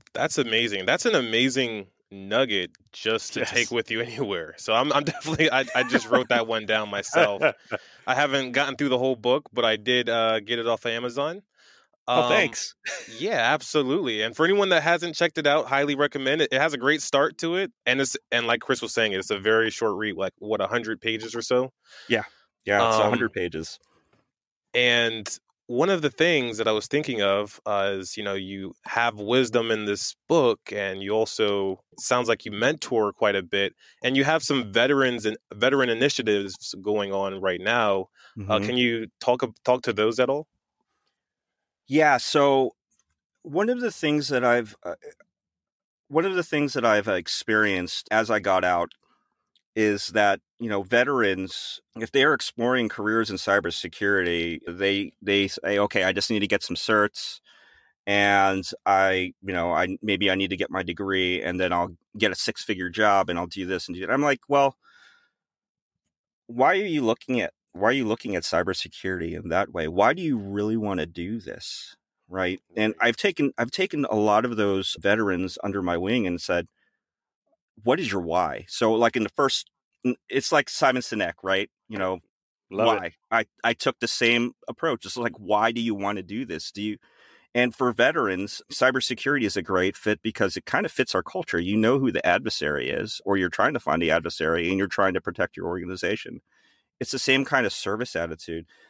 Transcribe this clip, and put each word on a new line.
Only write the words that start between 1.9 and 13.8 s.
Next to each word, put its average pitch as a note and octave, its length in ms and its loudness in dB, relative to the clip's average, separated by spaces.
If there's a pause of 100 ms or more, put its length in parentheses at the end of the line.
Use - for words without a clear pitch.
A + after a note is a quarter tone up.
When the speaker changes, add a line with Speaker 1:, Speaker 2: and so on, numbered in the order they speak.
Speaker 1:
nugget G2+ 640 -2 (200)
just - 420 -4
to - 60 -4
Speaker 2:
Yes. - 20 -2
Speaker 1:
take A#2 280 0
with A#2 200 -2
you A2+ 100 -4
<laughs> - 20 -2
anywhere. G#2 560 -6
So A2 160 -2
I'm, C3+ 180 2
I'm C#3 120 2
definitely, D#3 460 0
I, C3 240 0
I B2+ 100 4
just A#2+ 240 0
wrote B2 200 2
that A#2 180 2
one A2 200 -2
down G#2+ 240 0
myself. G2+ 540 0 (260)
Speaker 2:
<laughs> A3 80 -4 (280)
Speaker 1:
I C3 80 2
haven't C3+ 380 0
gotten C3+ 240 0
through C#3+ 140 0
the B2+ 80 4
whole C3 180 0
book, B2 360 0
but A#2 120 0
I A2 120 4
did, A#2+ 320 0
uh, A2+ 320 2
get A2+ 180 -4
it A2+ 80 -4
off A#2 180 -2
of A#2 80 -4
Amazon. C3+ 500 -6 (720)
Speaker 3:
Oh, B2 80 4
Speaker 1:
Um, - 0 -
Speaker 3:
thanks. D#3+ 520 0 (320)
Speaker 1:
yeah, D#3 320 -4 (160)
absolutely. C#3 680 0